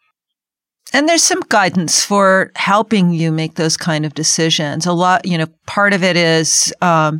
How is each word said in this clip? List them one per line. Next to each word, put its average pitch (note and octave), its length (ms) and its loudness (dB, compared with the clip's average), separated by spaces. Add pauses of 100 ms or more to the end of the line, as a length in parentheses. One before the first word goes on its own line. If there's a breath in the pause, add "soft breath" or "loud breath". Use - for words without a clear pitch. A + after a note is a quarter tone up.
(920)
And D4 160 0
there's E4 140 2
some F#4 260 -2
guidance F#3 560 0
for F#3+ 500 2
helping G3+ 560 0
you E3 200 -2
make D#3+ 240 -4
those D#3+ 200 -2
kind D#3 300 -4
of D3+ 80 -8
decisions. D#3+ 720 -2
A F3 80 0
lot, F3+ 320 2
you F3 120 -2
know, D#3+ 100 -2 (180)
part G3+ 280 0
of F#3+ 100 0
it F3+ 120 2
is, D#3+ 680 0
um, D#3+ 380 2